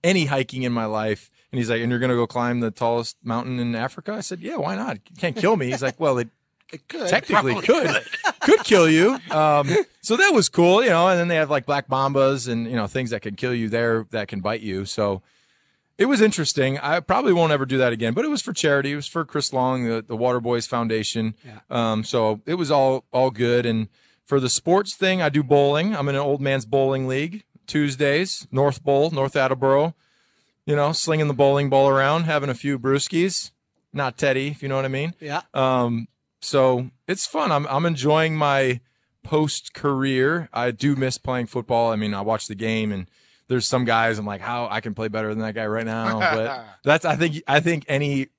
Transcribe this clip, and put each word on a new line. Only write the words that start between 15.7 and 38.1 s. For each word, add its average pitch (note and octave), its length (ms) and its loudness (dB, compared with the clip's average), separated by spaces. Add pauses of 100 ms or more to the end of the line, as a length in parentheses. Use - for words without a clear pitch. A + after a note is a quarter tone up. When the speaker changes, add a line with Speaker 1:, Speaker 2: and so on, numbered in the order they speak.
Speaker 1:
it G3+ 80 4
was C4 140 2
interesting. D3 580 2
I D3+ 220 0
probably F#3+ 320 2
won't E3 200 4
ever C3+ 140 0
do C3 120 0
that B2+ 140 4
again, A2+ 220 -2
but A3+ 100 0
it D#4 40 -2
was D4 140 -2
for A3 100 -6
charity. C#3+ 400 0
It D3 40 -6
was C#3+ 100 -8
for E3 180 -4
Chris - 280 -4
Long, B2+ 320 0
the, A2+ 180 -2
the A2+ 140 -8
Water B2 240 0
Boys A#2 260 -2
Foundation. A2 760 -2
Speaker 2:
Yeah. A2 160 -20 (100)
Speaker 1:
Um, A2+ 320 -2
so A2 440 0
it D#3+ 80 -4
was F3 160 -4
all, C3+ 420 2
all C3 180 2
good. A#2+ 360 0
And A2 220 -2 (360)
for C#3 160 0
the B2+ 80 -2
sports F#3+ 480 0
thing, F#3 260 0
I D#3 60 2
do D3 160 0
bowling. D3 500 2
I'm C#3+ 140 -2
in C#3 80 -2
an C3+ 60 -2
old C#3+ 180 -2
man's C3+ 260 -2
bowling C3+ 400 0
league D3+ 380 -4 (240)
Tuesdays, D3 840 -2
North C3+ 320 0
Bowl, C#3+ 300 2
North C3+ 240 -2
Attleboro, C3+ 580 2 (720)
you D3 80 0
know, D3 180 2
slinging D#3 360 0
the C#3+ 60 0
bowling C#3 360 4
ball C3+ 180 6
around, C#3 360 2
having D3+ 260 0
a B2 40 -2
few C#3 240 -4
brewskis. C#3+ 760 -2 (400)
Not C3+ 260 -4
Teddy, C3+ 300 0
if D3 160 -10
you C#3 40 -4
know C3+ 80 -2
what C3+ 100 -2
I - 20 -2
mean. C#3+ 320 -4
Speaker 2:
Yeah. D3+ 220 -8 (120)
Speaker 1:
Um, B2 540 0 (320)
so B2+ 500 2 (160)
it's F#3+ 180 -4
fun. C#4+ 280 -2
I'm, D3 160 0
I'm D3 180 0
enjoying D#3 480 2